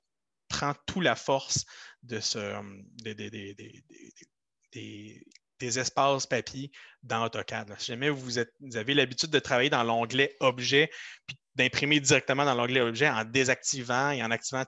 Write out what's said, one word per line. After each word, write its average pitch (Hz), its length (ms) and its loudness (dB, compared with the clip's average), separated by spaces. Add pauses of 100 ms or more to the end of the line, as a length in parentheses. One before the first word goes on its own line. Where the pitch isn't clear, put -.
(480)
prend 143 260 -2 (120)
toute 185 180 -4
la 123 140 4
force - 480 -2 (360)
de 117 200 -8
ce, - 160 -4
euh, 104 240 -6 (400)
des, 110 120 -10
des, 104 160 -12
des, 101 260 -12
des, 110 340 -20
des, - 240 -20 (580)
des, 107 560 -16 (320)
des 123 200 -2
espaces 135 460 0
papier 135 460 -6 (320)
dans 117 220 -2
AutoCAD, 110 440 -6
là. 101 100 -16
Si - 80 -8
jamais 127 220 -4
vous 131 300 -4
êtes, 117 200 -2
vous 127 180 -10
avez 113 160 -2
l'habitude 139 360 2
de 143 100 4
travailler 131 300 2
dans 135 140 4
l'onglet 117 580 2
Objet, 127 480 4 (380)
puis - 100 -12 (180)
d'imprimer 143 440 4
directement 139 440 4
dans 135 120 4
l'onglet 123 260 2
Objet 120 280 2
en 110 140 0
désactivant 127 880 0
et 127 120 -2
en 113 80 -2
activant 131 360 -4